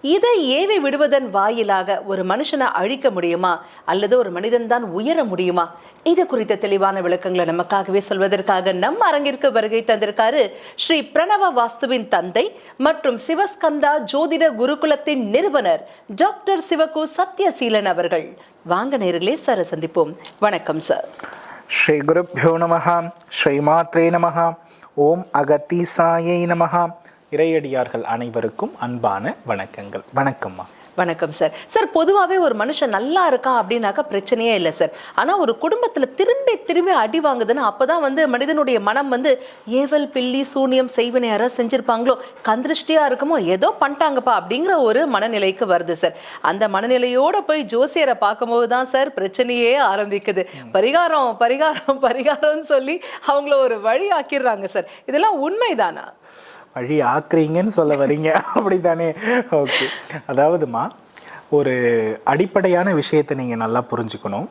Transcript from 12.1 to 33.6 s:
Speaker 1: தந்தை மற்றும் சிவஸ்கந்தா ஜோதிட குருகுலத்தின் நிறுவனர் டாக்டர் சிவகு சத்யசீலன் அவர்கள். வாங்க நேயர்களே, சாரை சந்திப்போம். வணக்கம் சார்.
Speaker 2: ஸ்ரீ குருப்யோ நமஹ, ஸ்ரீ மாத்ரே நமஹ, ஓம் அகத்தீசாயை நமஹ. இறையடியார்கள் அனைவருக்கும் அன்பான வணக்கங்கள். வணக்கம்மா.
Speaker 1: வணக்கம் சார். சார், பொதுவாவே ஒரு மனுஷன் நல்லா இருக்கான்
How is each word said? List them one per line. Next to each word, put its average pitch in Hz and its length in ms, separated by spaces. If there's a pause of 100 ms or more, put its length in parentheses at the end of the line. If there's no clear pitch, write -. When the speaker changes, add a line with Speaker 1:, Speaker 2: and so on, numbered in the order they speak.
Speaker 1:
தந்தை 185 300 (420)
மற்றும் 302 300 (100)
சிவஸ்கந்தா 311 680 (200)
ஜோதிட 311 460
குருகுலத்தின் 294 640 (120)
நிறுவனர் 262 460 (420)
டாக்டர் 392 480
சிவகு 320 340 (100)
சத்யசீலன் 233 760
அவர்கள். 170 340 (460)
வாங்க 254 320
நேயர்களே, 180 400
சாரை 202 260
சந்திப்போம். 160 420 (340)
வணக்கம் 160 420
சார். - 180 (720)
Speaker 2:
ஸ்ரீ 151 180 (140)
குருப்யோ 165 420 (120)
நமஹ, 170 340 (400)
ஸ்ரீ 143 160 (140)
மாத்ரே 165 360 (120)
நமஹ, 170 300 (580)
ஓம் 175 180 (160)
அகத்தீசாயை 170 1000 (140)
நமஹ. 170 320 (520)
இறையடியார்கள் 139 800
அனைவருக்கும் 117 600 (120)
அன்பான 113 500 (160)
வணக்கங்கள். 98 540 (140)
வணக்கம்மா. 92 480 (320)
Speaker 1:
வணக்கம் 165 380
சார். 156 180 (160)
சார், 440 140 (100)
பொதுவாவே 370 480
ஒரு 262 160
மனுஷன் 254 380
நல்லா 311 320
இருக்கான் 254 320